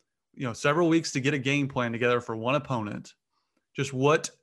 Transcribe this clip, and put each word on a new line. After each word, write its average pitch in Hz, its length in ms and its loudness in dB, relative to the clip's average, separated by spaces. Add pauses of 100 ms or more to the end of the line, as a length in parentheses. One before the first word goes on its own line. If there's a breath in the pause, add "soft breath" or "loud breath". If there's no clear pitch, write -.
(340)
you 139 140 -6
know, 113 60 -4
several 160 360 2
weeks 165 220 2
to 147 80 -2
get 139 140 0
a 143 60 -2
game 139 280 0
plan 123 240 -2
together 120 280 0
for 117 160 -6
one 117 200 0
opponent, 120 580 -6 (600)
just 135 200 -6
what 147 360 2 (140)